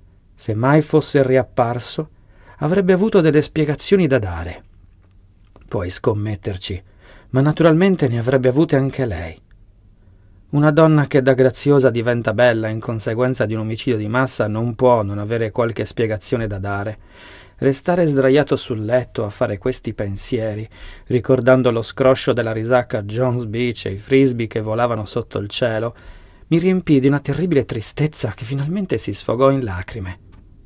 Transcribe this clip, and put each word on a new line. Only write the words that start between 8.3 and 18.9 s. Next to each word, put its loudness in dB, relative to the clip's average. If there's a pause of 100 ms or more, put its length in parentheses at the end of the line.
avute 2
anche -2
lei. -8 (1080)
Una 2
donna 4
che 2
da 4
graziosa 4
diventa 0
bella 2
in -6
conseguenza -2
di -4
un -4
omicidio -4
di -4
massa 0
non -4
può 4
non -6
avere -4
qualche -2
spiegazione -4
da -6
dare. -6 (600)
Restare 0
sdraiato 2
sul -6
letto -2